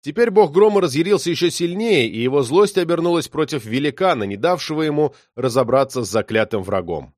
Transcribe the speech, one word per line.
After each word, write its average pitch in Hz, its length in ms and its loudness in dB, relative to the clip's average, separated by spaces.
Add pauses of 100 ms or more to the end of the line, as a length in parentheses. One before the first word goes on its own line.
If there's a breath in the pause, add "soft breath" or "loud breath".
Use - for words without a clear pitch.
Теперь 220 300 0
бог 185 200 6
грома 202 300 4
разъярился 170 480 0
ещё 170 200 0
сильнее, 175 580 0
и 101 120 -6
его 131 220 2
злость 180 360 2
обернулась 170 500 0
против 143 380 -6
великана, 135 580 -2
не 101 120 -4
давшего 160 460 -2
ему 151 320 0 (220 soft breath)
разобраться 127 680 0
с 98 60 -8
заклятым 110 540 -2
врагом. 85 540 -6